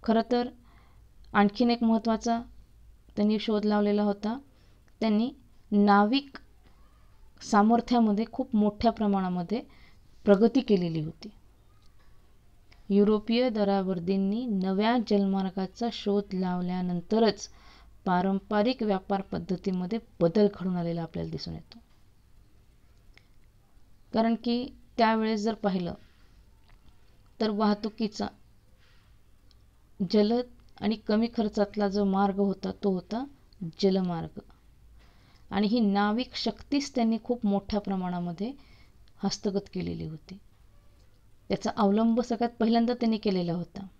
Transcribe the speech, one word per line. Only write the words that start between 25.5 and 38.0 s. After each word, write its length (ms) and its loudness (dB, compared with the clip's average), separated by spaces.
पाहिलं 400 -4
तर 100 0
वाहतुकीचा 760 -2
जलद 340 2
आणि 160 -2
कमी 400 0
खर्चातला 520 0
जो 160 0
मार्ग 340 2
होता, 320 -2
तो 60 2
होता 340 -4
जलमार्ग. 600 -2
आणि 160 0
ही 140 2
नाविक 540 0
शक्तीच 600 -4
त्यांनी 300 2
खूप 220 -2
मोठ्या 340 -2
प्रमाणामध्ये 720 -6